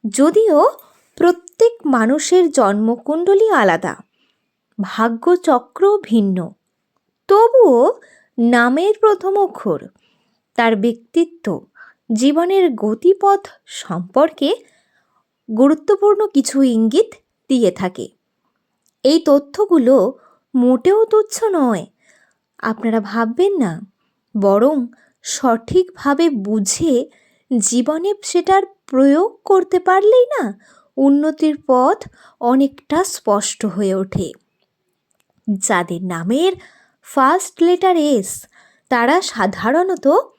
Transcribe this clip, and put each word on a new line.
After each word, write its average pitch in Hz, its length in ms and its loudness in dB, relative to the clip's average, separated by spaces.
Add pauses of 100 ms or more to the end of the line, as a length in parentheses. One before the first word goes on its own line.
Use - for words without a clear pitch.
যদিও 302 560 2 (580)
প্রত্যেক 359 560 0 (140)
মানুষের 277 640 0
জন্মকুণ্ডলী 269 1000 0
আলাদা, 185 400 0 (840)
ভাগ্যচক্র 240 1040 -2 (200)
ভিন্ন, 202 340 -2 (920)
তবুও 415 520 4 (560)
নামের 247 600 2
প্রথম 392 400 0
অক্ষর 294 400 -4 (760)
তার 226 180 2
ব্যক্তিত্ব, 240 720 -4 (640)
জীবনের 320 560 0 (100)
গতিপথ 381 680 0 (360)
সম্পর্কে 262 720 -2 (1000)
গুরুত্বপূর্ণ 359 720 2 (120)
কিছু 269 240 -2 (120)
ইঙ্গিত 226 400 0 (400)
দিয়ে 240 220 0
থাকে। 185 340 -8 (1000)
এই 311 200 2
তথ্যগুলো 285 680 2 (580)
মোটেও 254 520 2
তুচ্ছ 427 320 -2 (160)
নয়, 247 300 -2 (760)
আপনারা 220 400 -4
ভাববেন 233 580 -2
না, 208 160 -4 (600)
বরং 208 400 2 (500)
সঠিকভাবে 277 1000 -2 (140)
বুঝে 214 540 -4 (580)
জীবনে 262 600 -2 (120)
সেটার 381 400 0 (220)
প্রয়োগ 277 440 2 (140)
করতে 370 360 0
পারলেই 415 520 2
না 494 120 -4 (540)
উন্নতির 294 580 0 (120)
পথ 262 300 2 (440)
অনেকটা 269 580 -2 (160)
স্পষ্ট - 500 -4
হয়ে 190 300 -4
ওঠে। 190 320 -6 (1200)
যাদের 180 580 -4
নামের 196 460 -2 (560)
ফার্স্ট 294 540 -2
লেটার 359 360 2 (120)
এস, 214 200 -2 (640)
তারা 247 240 0 (120)
সাধারণত 269 800 -2 (320)